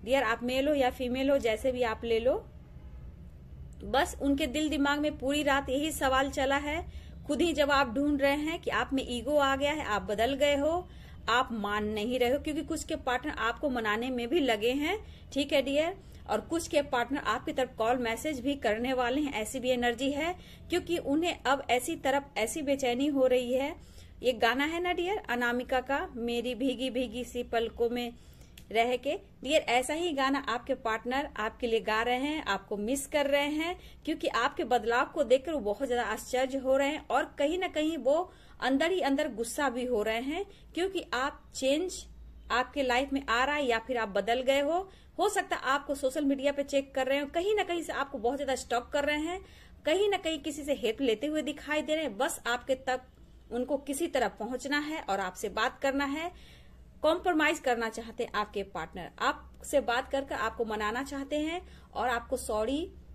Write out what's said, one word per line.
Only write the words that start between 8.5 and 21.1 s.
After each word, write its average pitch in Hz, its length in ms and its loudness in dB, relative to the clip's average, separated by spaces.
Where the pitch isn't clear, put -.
कि - 100 -4
आप 233 220 0
में 262 140 0
ईगो 247 300 0
आ 277 180 6
गया 285 160 0
है, 302 140 -2
आप 202 160 0
बदल 214 320 0
गए 285 220 4
हो, 320 340 2
आप 247 220 4
मान 208 340 -2
नहीं 214 340 -2
रहे 240 100 4
हो, 277 100 2
क्योंकि 302 220 -4
कुछ 311 220 -6
के 320 120 -4
पार्टनर 359 360 -2
आपको - 380 -2
मनाने 233 400 0
में 240 180 -2
भी 320 120 2
लगे 233 320 2
हैं, 311 340 0
ठीक 285 200 0
है 277 80 6
डियर, 302 360 0
और 311 120 0
कुछ 330 260 -4
के 294 140 2
पार्टनर 269 380 0
आपकी 320 340 -2
तरफ 262 240 -2
कॉल 269 200 2
मैसेज 240 420 -2
भी 269 160 0
करने 233 380 0
वाले 254 280 2
हैं, 285 120 -2
ऐसी 220 260 -4
भी 247 100 -2
एनर्जी 240 420 2
है, 320 240 -2
क्योंकि 349 280 0
उन्हें 311 460 0